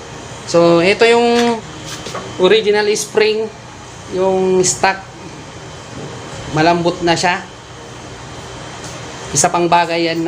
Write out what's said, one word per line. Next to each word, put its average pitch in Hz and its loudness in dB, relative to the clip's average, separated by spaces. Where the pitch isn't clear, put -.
So, 170 6
ito 208 4
yung 240 4
original 208 4
spring. 214 0
Yung 185 2
stock. 185 0
Malambot 170 2
na 170 2
siya. 175 0
Isa 175 2
pang 175 2
bagay 170 2
yan 165 -2